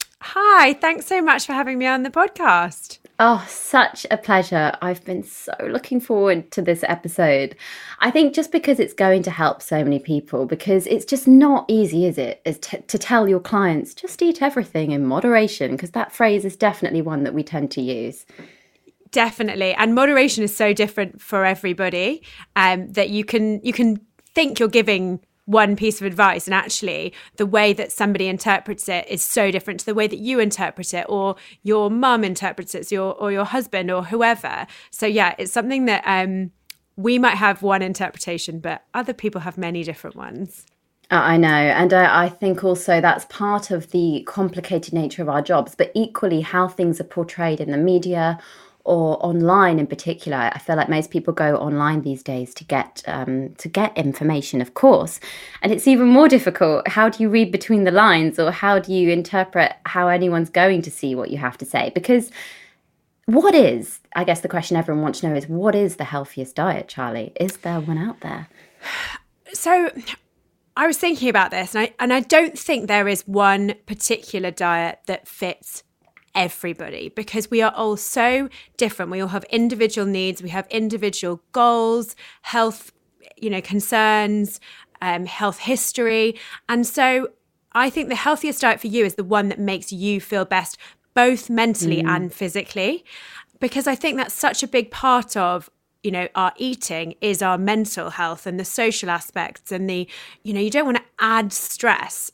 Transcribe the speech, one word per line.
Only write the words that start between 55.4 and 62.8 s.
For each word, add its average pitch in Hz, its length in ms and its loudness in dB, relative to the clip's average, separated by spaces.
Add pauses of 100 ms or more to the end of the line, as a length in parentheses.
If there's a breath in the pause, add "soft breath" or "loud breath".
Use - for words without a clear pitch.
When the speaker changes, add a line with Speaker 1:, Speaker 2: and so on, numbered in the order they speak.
Speaker 2:
And 202 100 0
it's 220 160 -2
even 247 200 6
more 262 200 10
difficult. 175 600 4
How 214 200 4
do 214 140 -2
you 220 80 2
read 214 220 4
between 196 320 2
the 185 80 4
lines, 175 480 6
or 160 100 2
how 202 300 2
do 196 120 -4
you 180 200 4
interpret 175 640 2 (120)
how 180 220 0
anyone's 175 420 2
going 180 320 4
to 165 80 -8
see 139 240 -6
what 127 160 -4
you 143 80 -6
have 131 220 -6
to 135 60 -12
say? 127 280 -2
Because 240 380 0 (960 loud breath)